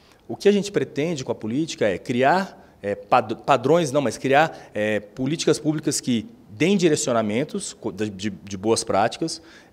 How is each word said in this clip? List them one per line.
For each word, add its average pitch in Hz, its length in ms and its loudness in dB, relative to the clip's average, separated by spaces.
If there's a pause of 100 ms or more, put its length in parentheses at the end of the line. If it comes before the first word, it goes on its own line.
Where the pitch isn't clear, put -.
(280)
o - 80 -10
que - 120 2
a 202 40 6
gente 202 180 0
pretende 139 540 -4
com 123 80 -6
a - 20 -2
política 127 520 -4
é 92 120 0
criar, 139 840 0
é, 101 140 -4
pad-, 113 400 0 (100)
padrões, 139 460 4
não, 143 100 0
mas 113 160 -2
criar, 143 560 0
é, 107 280 0
políticas 151 580 0
públicas 151 420 -2
que 117 260 -2 (220)
deem 151 280 2
direcionamentos 123 1000 0
co-, - 160 -6
de, 104 180 -4
de, 98 220 -6
de 95 260 -12
boas 107 280 0
práticas, 110 580 -2 (300)